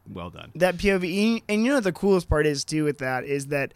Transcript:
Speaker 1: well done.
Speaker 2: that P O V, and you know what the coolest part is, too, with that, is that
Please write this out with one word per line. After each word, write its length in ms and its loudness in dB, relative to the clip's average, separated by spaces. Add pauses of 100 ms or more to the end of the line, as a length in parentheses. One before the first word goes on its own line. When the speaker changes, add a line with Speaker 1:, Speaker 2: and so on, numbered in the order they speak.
Speaker 1:
well 220 -10
done. 280 -16
Speaker 2:
that 200 4
P 160 2
O 60 2
V, 500 0
and 160 0
you 60 2
know 60 2
what 80 0
the 80 2
coolest 360 2
part 180 2
is, 180 0
too, 200 -2
with 140 0
that, 260 -4
is 220 -4
that 300 -4